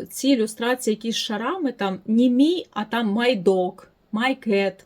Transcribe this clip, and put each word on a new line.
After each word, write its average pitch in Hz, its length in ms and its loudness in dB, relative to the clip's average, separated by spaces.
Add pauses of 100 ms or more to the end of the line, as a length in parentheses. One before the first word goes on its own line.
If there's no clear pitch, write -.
(100)
ці - 180 -2
ілюстрації 233 680 0
якісь 220 220 -6
шарами, 254 560 -4
там, 190 340 -4
не 233 220 4
мій, 285 420 2
а 208 140 -6
там 214 340 -2
my 240 240 2
dog, 185 440 0 (260)
my 254 360 -2
cat 196 260 0 (120)